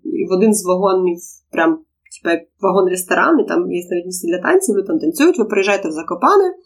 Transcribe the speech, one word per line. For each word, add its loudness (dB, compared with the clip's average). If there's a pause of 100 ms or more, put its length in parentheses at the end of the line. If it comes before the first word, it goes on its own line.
і -4
в -6
один 4
з -4
вагонів 0 (340)
прям, 0 (440)
типа, -2
як -2 (200)
вагон-ресторан, 2
і 0
там -2
є -4
навіть -6
місце -8
для 0
танців, 2
люди -2
там -2
танцюють, 2
ви 0
приїжджаєте -2
в -6
Закопане, 0 (100)